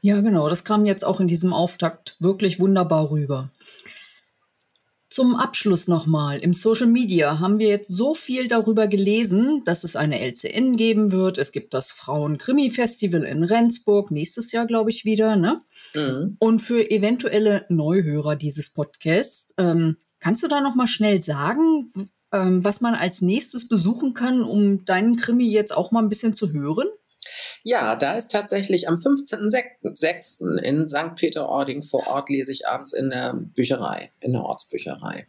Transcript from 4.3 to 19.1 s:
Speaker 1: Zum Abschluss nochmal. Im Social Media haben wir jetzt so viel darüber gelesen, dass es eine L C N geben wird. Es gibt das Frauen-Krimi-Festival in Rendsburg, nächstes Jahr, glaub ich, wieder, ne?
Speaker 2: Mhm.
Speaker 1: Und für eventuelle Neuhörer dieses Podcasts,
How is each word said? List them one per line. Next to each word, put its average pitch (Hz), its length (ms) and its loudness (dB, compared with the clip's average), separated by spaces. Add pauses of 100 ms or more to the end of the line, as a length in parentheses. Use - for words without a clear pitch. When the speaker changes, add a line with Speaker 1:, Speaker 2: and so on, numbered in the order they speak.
Speaker 1:
Zum 247 280 2
Abschluss 208 520 0
nochmal. 151 500 0
Im 175 160 2
Social 226 320 2
Media 185 520 2
haben 196 200 2
wir 214 100 4
jetzt 202 220 0
so 233 240 0
viel 254 340 -6
darüber 220 380 2
gelesen, 208 800 2
dass 170 180 -2
es 165 100 -6
eine 147 280 -2
L 123 100 -6
C - 160 -6
N 254 260 0
geben 220 380 2
wird. 185 240 2
Es 139 160 -4
gibt - 220 -10
das 131 180 -6
Frauen-Krimi-Festival 180 1300 -2
in 160 220 -2
Rendsburg, 214 640 2
nächstes 165 420 -6
Jahr, 233 140 -2
glaub 226 220 2
ich, 233 160 -6
wieder, 214 320 2
ne? 220 240 2 (320)
Speaker 2:
Mhm. 147 460 -4
Speaker 1:
Und 220 220 4
für 233 300 0
eventuelle 214 800 2
Neuhörer 151 680 0
dieses 147 360 -8
Podcasts, - 840 -4